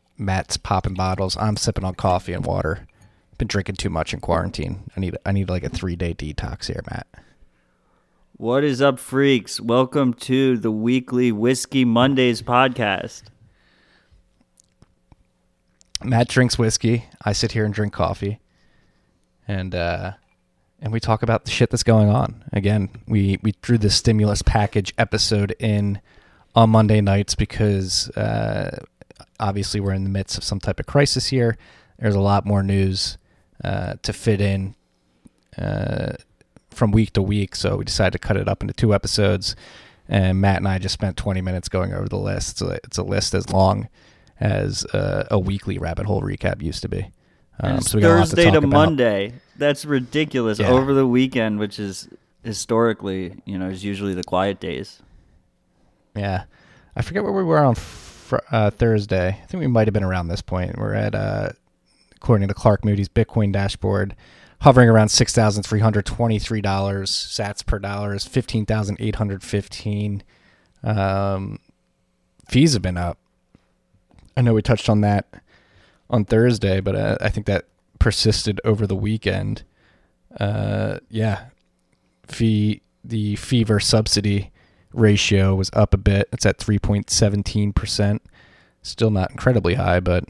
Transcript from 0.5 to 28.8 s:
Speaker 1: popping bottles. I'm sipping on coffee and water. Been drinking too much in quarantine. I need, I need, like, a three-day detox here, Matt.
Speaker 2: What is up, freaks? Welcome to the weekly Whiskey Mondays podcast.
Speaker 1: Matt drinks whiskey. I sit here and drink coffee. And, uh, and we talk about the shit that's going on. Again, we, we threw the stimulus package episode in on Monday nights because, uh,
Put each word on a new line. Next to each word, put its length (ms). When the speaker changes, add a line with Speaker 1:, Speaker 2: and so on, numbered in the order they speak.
Speaker 1:
popping 380
bottles. 420
I'm 200
sipping 260
on 140
coffee 360
and 140
water. 400
Been 120
drinking 280
too 140
much 240
in 60
quarantine. 640
I 40
need, 260
I 60
need, 180
like, 140
a 40
three-day 460
detox 540
here, 200
Matt. 200
Speaker 2:
What 260
is 180
up, 200
freaks? 600
Welcome 540
to 420
the 140
weekly 640
Whiskey 520
Mondays 580
podcast. 840
Speaker 1:
Matt 260
drinks 300
whiskey. 480
I 80
sit 200
here 120
and 100
drink 180
coffee. 460
And, 260
uh, 380
and 120
we 80
talk 220
about 240
the 40
shit 200
that's 140
going 260
on. 420
Again, 380
we, 340
we 100
threw 160
the 100
stimulus 540
package 560
episode 600
in 400
on 140
Monday 320
nights 340
because, 760
uh, 760